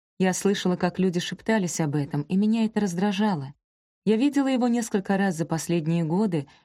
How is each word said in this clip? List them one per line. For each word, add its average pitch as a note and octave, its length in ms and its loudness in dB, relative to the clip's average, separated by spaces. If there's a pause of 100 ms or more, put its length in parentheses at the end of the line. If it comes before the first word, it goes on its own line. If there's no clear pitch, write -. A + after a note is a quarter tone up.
(180)
Я F#3 140 2
слышала, F#3+ 440 0
как F3 220 -2
люди F3+ 220 0
шептались F#3 600 -2
об D3 140 0
этом, D3 280 -2
и F#3 140 -2
меня A3 280 2
это G#3+ 160 -2
раздражало. F#3 720 -2 (500)
Я A3 120 2
видела C4+ 320 2
его B3 200 2
несколько A3 500 0
раз F#3+ 180 2
за D#3+ 80 -2
последние E3 600 -2
годы, E3+ 440 0 (160)